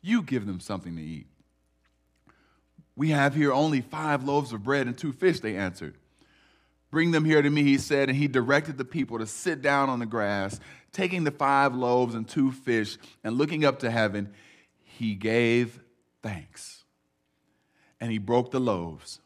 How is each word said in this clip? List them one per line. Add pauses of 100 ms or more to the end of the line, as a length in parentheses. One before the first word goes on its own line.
You
give
them
something
to
eat." (1700)
"We
have
here
only
five
loaves
of
bread
and
two
fish,"
they
answered. (920)
"Bring
them
here
to
me,"
he
said,
and
he
directed
the
people
to
sit
down
on
the
grass. (320)
Taking
the
five
loaves
and
two
fish (280)
and
looking
up
to
heaven, (500)
he
gave (420)
thanks. (1120)
And
he
broke
the
loaves.